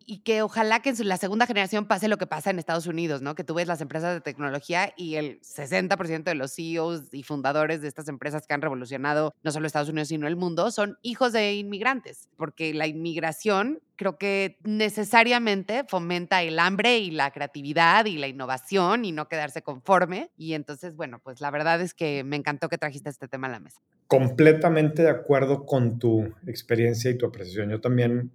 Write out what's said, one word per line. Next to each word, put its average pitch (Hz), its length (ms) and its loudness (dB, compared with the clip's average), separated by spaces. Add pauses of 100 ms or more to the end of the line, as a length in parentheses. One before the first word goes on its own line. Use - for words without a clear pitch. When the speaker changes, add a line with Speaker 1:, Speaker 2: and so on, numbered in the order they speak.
Speaker 1:
y 202 180 -14
que 220 200 2
ojalá 220 380 2
que 277 100 -2
en 233 60 0
su, 220 80 -2
la 190 120 0
segunda 214 300 2
generación 208 400 0
pase 202 200 2
lo 214 120 2
que 175 80 -4
pasa 156 240 -4
en 185 80 0
Estados 165 280 -2
Unidos, 160 360 -2
¿no? 143 120 -4
Que - 100 -8
tú 160 100 -6
ves 170 120 0
las 165 140 -2
empresas 160 340 -4
de 165 60 -6
tecnología 143 760 -4
y 165 180 -8
el 151 280 -4
sesenta 185 540 -2
por 180 100 -4
ciento 160 240 -4
de 160 60 -2
los 135 160 -6
C 165 220 -6
E 165 40 -2
Os 160 340 -4
y 139 100 -12
fundadores 151 580 0
de 147 80 -6
estas 147 200 -12
empresas 147 380 -6
que 147 80 -4
han 143 80 -2
revolucionado 143 800 -2
no 160 80 -2
solo 151 160 -2
Estados 147 220 -2
Unidos, 156 200 -4
sino 151 200 -2
el 170 80 -2
mundo, 175 340 0
son 208 320 -4
hijos 240 300 0
de 208 220 2
inmigrantes, 208 840 -4
porque 156 380 -4
la 156 120 0
inmigración 165 960 -2 (160)
creo 190 220 -4
que 196 460 -2
necesariamente 214 1200 2
fomenta 175 560 0
el 160 160 -2
hambre 202 400 4
y 185 140 -4
la 143 180 0
creatividad 151 760 4
y 175 120 -4
la 139 80 -4
innovación 175 800 0
y 180 80 -4
no 151 160 -6
quedarse 151 340 -6
conforme. 180 720 0
Y 160 180 -6
entonces, 151 420 -10
bueno, 135 260 -10
pues 131 180 -16
la 143 120 -4
verdad 160 280 2
es 180 140 -4
que 143 300 -2
me 143 100 -4
encantó 147 340 -2
que 165 100 -4
trajiste 143 320 -8
este 135 180 -12
tema 135 180 -8
a 131 40 -6
la 110 100 -10
mesa. - 200 -20 (280)
Speaker 2:
Completamente 156 960 6
de 160 80 8
acuerdo 139 560 2
con 120 340 2
tu 110 340 2 (140)
experiencia 117 640 0
y 123 60 -2
tu 120 80 0
apreciación. 101 440 -6
Yo 107 100 -4
también 123 540 2